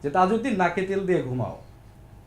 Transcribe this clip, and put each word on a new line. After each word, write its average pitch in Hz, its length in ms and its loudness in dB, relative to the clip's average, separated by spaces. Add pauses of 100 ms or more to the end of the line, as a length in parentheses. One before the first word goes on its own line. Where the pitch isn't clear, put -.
যে, 143 60 -2
"তাজউদ্দিন, 196 460 2
নাকে 180 260 0
তেল 196 240 -2
দিয়ে 170 180 2
ঘুমাও, 123 380 -6 (640)